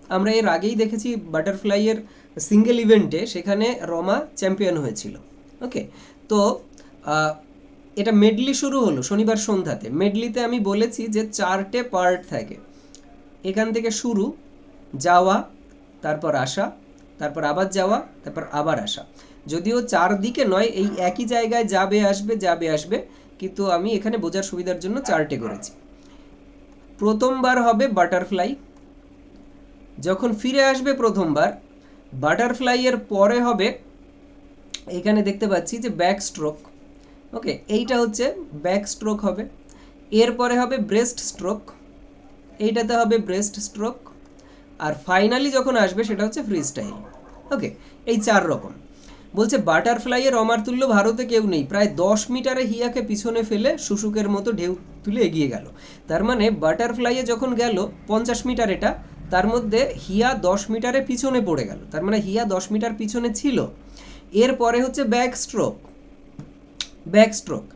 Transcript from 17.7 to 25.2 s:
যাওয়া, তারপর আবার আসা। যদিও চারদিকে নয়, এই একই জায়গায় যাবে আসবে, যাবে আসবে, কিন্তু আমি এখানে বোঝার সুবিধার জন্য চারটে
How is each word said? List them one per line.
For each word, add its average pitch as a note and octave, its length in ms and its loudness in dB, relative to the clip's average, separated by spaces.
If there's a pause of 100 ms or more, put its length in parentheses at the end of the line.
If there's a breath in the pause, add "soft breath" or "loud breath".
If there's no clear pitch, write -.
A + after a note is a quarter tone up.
যাওয়া, G3 320 0 (220)
তারপর - 180 -8 (100)
আবার D3+ 280 0
আসা। - 240 -8 (420 loud breath)
যদিও F#3 360 0
চারদিকে G3+ 600 0
নয়, G3 200 2
এই G#3 320 0
একই F3+ 280 -2
জায়গায় A#3 400 0
যাবে G3 420 2
আসবে, G3+ 300 0
যাবে E3+ 340 0
আসবে, E3 360 -2 (320 loud breath)
কিন্তু F#3+ 280 -6
আমি F#3 260 0
এখানে A3 240 -2
বোঝার F#3 260 -2
সুবিধার F3+ 360 -4
জন্য G#3 220 -4
চারটে D#3 360 0